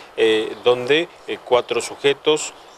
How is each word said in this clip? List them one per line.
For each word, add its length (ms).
eh, 460
donde, 460
eh, 180
cuatro 360
sujetos, 760